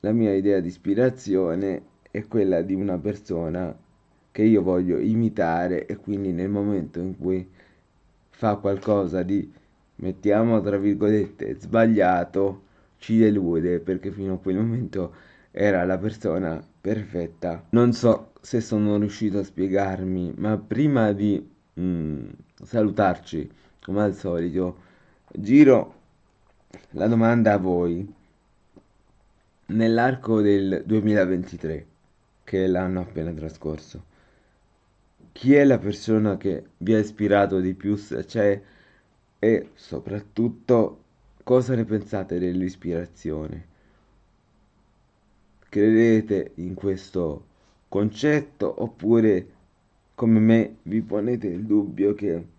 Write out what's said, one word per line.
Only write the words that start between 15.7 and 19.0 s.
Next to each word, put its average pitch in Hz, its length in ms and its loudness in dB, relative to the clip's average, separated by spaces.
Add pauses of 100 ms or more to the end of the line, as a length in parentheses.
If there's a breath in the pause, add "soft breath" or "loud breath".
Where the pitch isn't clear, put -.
la 92 140 -2
persona 90 600 -4 (200)
perfetta. 87 920 -6
Non 120 220 4
so 113 480 0
se - 200 -4
sono 104 380 0
riuscito 104 400 -2